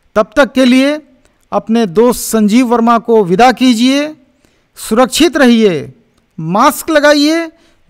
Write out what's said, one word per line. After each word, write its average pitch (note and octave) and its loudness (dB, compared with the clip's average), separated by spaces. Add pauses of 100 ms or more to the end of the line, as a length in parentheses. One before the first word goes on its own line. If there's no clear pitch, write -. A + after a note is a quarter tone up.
(160)
तब G#3 -2
तक C4+ 0
के C4 0
लिए C4+ 0 (500)
अपने A3 -2
दोस्त A3 0
संजीव A3 0
वर्मा A#3 0
को A3+ 0
विदा F#3+ 2
कीजिए। C4 0 (760)
सुरक्षित B3 0
रहिए, G#3+ 0 (460)
मास्क G3+ -2
लगाइए, D4+ 0 (380)